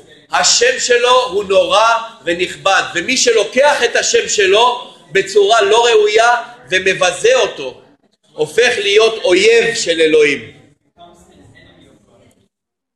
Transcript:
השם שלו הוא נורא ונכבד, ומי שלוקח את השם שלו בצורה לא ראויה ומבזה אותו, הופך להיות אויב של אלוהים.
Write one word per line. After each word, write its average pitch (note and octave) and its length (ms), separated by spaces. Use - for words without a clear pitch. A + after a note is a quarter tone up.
השם F#3 480
שלו B3 460
הוא G3 180
נורא F#3+ 440
ונכבד, F3 600
ומי G#3 220
שלוקח B3 680
את A#3 120
השם G#3+ 340
שלו G#3 640
בצורה G3+ 500
לא A3 240
ראויה A3 500
ומבזה F#3 680
אותו, D3+ 460
הופך F#3 440
להיות G#3 460
אויב A3 520
של E3 260
אלוהים. D3 560